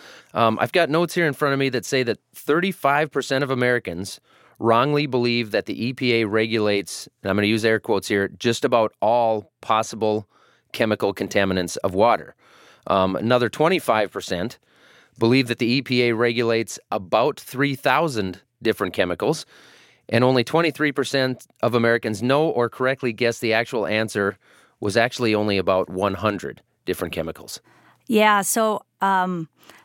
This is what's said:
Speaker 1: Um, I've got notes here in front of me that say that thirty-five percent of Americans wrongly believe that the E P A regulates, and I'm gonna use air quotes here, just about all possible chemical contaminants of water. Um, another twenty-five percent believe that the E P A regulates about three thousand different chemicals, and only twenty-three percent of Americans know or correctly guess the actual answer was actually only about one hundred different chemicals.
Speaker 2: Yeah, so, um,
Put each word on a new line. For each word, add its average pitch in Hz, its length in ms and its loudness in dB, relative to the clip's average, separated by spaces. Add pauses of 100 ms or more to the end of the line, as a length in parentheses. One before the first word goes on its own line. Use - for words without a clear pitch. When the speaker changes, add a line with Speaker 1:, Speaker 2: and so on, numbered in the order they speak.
(340)
Speaker 1:
Um, 113 260 2
I've 123 120 0
got 170 180 2
notes 160 240 0
here 175 120 0
in 147 80 0
front 139 200 -2
of 135 60 0
me 135 100 0
that 123 140 -2
say 131 200 0
that 117 160 -2 (160)
thirty-five 151 760 0
percent 135 320 -2
of 131 60 -2
Americans 120 720 -2 (400)
wrongly 143 480 2
believe 120 420 0
that 101 160 0
the 107 220 -6
E 131 40 -4
P 123 300 0
A 110 60 0
regulates, 107 840 -2 (140)
and 98 80 -2
I'm 95 40 2
gonna 104 120 2
use 107 180 2
air 110 140 2
quotes 101 280 -2
here, 101 200 0
just - 360 -2
about 120 380 2
all 113 500 0 (100)
possible 110 680 -2 (460)
chemical 107 380 0
contaminants 95 680 0
of 95 120 -4
water. 107 400 2 (520)
Um, 95 280 2
another 117 340 2
twenty-five 127 640 0
percent 95 480 -8 (580)
believe 123 300 2
that 117 120 -6
the 117 180 0
E 139 40 -2
P 123 220 0
A 120 100 2
regulates 113 680 0 (120)
about 107 480 0
three 139 360 -4
thousand 127 680 -2 (200)
different 101 320 -2
chemicals, 101 520 0 (640)
and 117 140 2
only 127 200 4
twenty-three 151 480 0
percent 131 560 -2 (160)
of 113 100 0
Americans 117 480 2
know 139 260 2
or 120 220 0
correctly 131 440 -2
guess 117 260 0
the 110 140 0
actual 113 340 0
answer 104 500 0 (420)
was 104 180 -2
actually 117 360 2
only 104 240 2
about 92 320 2
one 95 260 -2
hundred 98 460 -4 (240)
different - 300 -4
chemicals. 80 460 -8 (460)
Speaker 2:
Yeah, 214 360 4
so, 220 400 -2 (180)
um, 185 480 -2 (360)